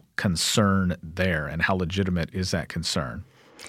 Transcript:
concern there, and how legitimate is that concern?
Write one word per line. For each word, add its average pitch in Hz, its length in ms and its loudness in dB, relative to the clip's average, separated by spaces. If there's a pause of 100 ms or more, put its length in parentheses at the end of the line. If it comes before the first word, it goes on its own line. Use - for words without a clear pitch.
(160)
concern 98 840 2
there, 82 440 0
and 78 160 -2
how 98 140 2
legitimate 90 560 0
is 92 180 -2
that 85 180 -2
concern? 76 560 -4 (440)